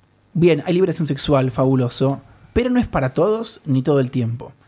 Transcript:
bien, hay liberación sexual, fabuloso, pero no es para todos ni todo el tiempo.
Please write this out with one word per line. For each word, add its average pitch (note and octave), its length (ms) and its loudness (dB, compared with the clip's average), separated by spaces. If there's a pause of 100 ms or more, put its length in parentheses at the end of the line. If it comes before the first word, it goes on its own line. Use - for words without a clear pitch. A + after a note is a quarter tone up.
(340)
bien, D#3+ 320 4
hay F#3 80 0
liberación F3 320 0
sexual, C3+ 440 0
fabuloso, C3+ 720 0 (320)
pero B3 160 0
no B3 100 2
es A#3+ 80 2
para C3 280 -2
todos G#3+ 500 -2
ni C3 160 0
todo C#3+ 180 2
el B2+ 120 0
tiempo. A#2 420 -4 (160)